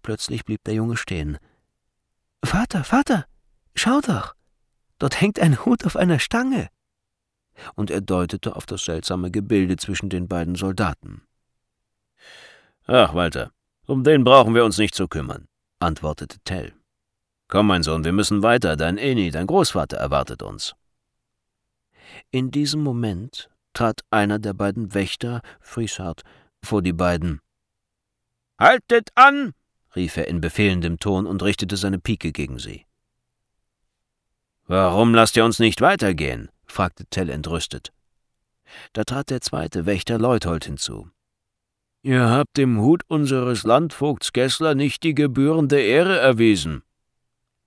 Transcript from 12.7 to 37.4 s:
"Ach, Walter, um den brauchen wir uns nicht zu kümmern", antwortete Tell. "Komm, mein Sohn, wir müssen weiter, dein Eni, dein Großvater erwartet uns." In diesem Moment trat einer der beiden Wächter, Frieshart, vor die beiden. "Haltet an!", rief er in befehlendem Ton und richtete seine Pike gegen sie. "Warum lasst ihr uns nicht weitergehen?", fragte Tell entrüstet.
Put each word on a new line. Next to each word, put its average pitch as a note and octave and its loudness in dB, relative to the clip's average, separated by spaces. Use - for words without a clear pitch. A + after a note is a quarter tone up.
"Ach, G2 4
Walter, D#2+ -2
um C3+ -2
den C#3+ 6
brauchen A#2+ 8
wir A#2+ 6
uns G#2 2
nicht G#2 0
zu F#2+ -2
kümmern", - -8
antwortete D2+ -6
Tell. - -10
"Komm, G#2 4
mein F2 2
Sohn, D#2+ -2
wir E2+ -2
müssen G2+ 0
weiter, A2 2
dein E2+ -2
Eni, A#2 0
dein E2 -4
Großvater C3+ 0
erwartet C2+ -4
uns." G1+ -12
In C3 -2
diesem D3 -2
Moment A#2 -4
trat A2+ -2
einer G#2 2
der G#2+ -6
beiden G2+ -4
Wächter, A#2 -4
Frieshart, F#2+ -8
vor G2+ 0
die F2 0
beiden. E2+ -2
"Haltet A#3 -6
an!", C#4 2
rief F2 -6
er D#2+ -6
in E2+ -6
befehlendem E2+ -2
Ton G2 -2
und F#2 -6
richtete G2+ -2
seine F#2+ -2
Pike E2+ -4
gegen C2 -8
sie. G#1 -14
"Warum F#2+ 2
lasst A2+ 6
ihr A2+ 6
uns A#2 2
nicht A2 2
weitergehen?", D#2 0
fragte - -6
Tell F2+ -4
entrüstet. D#2 -8